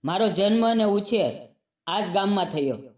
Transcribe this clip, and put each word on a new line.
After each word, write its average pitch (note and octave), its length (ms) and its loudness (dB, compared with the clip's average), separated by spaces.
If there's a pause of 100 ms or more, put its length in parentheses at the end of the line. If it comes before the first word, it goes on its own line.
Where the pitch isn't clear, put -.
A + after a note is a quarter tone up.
મારો F#3+ 240 0
જન્મ G#3 420 2
અને A3+ 140 2
ઉછેર G3+ 680 -2 (320)
આ F#3 140 -4
જ F#3+ 100 -4
ગામમાં G3 340 0
થયો. C#3+ 340 -4 (200)